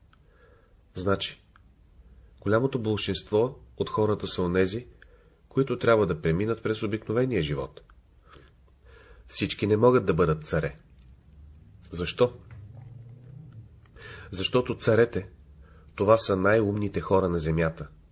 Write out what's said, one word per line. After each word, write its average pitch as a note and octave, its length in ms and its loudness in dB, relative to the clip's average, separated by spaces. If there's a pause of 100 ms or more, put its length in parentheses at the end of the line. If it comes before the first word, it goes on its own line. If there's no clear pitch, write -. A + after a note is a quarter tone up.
(920)
Значи, F#2+ 500 -2 (960)
голямото B2 380 0
болшинство G#2+ 800 -2 (180)
от G2 120 -4
хората G#2 380 0
са - 140 -2
онези, F#2 460 0 (640)
които C3 300 -2
трябва A2+ 260 4
да E2 160 -2
преминат G2+ 420 0
през A2 200 -2
обикновения A2 580 -2
живот. C#2+ 400 -6 (1500)
Всички - 400 -4
не G#2 100 4
могат A#2+ 280 6
да F#2 80 2
бъдат D#2+ 340 2
царе. D#2 280 -4 (1160)
Защо? F2 480 -2 (1900)
Защото G#2 460 -2
царете, A2 520 2 (680)
това G#2 220 4
са - 180 2
най-умните G2+ 640 0
хора F#2 280 2
на E2+ 100 -2
земята. D#2+ 480 -2 (240)